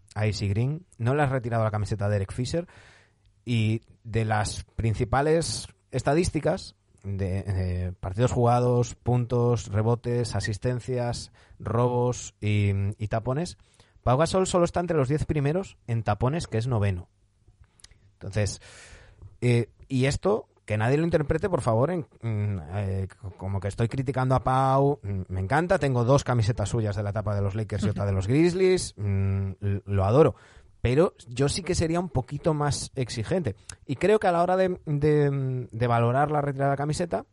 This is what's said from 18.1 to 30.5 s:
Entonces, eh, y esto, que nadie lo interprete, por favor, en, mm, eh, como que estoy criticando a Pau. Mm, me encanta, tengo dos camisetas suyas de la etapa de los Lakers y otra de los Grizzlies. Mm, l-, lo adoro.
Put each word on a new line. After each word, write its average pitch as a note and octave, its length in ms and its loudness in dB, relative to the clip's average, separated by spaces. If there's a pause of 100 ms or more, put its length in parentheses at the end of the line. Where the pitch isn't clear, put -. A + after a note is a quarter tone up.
Entonces, G2+ 460 -4 (800)
eh, A#2+ 300 2 (180)
y B2+ 160 0
esto, F#3+ 440 0 (180)
que G#2+ 100 -2
nadie A#2+ 220 2
lo D#3+ 60 2
interprete, E3 440 0
por E3 140 0
favor, A#2+ 280 2
en, F3+ 160 -4 (160)
mm, G#2 360 -2 (160)
eh, F#2+ 340 -4 (280)
como G2 240 -4
que G2+ 80 -4
estoy A#2 200 -2
criticando C3 460 0
a B2+ 100 0
Pau. C3+ 580 2
Mm, G2 260 -6
me F#2 120 -4
encanta, D#3+ 380 2
tengo C3 260 2
dos C3+ 200 4
camisetas A2+ 440 0
suyas G#2+ 280 -2
de G#2+ 60 -4
la G2+ 80 -4
etapa G#2 240 -4
de G2+ 80 0
los G2 120 -2
Lakers G#2+ 300 -4
y G2+ 40 2
otra G2+ 180 -2
de G2 60 0
los F#2+ 140 0
Grizzlies. F3+ 680 2
Mm, G2 640 0
l-, G2+ 260 -2
lo G2 180 2
adoro. B2 300 6 (460)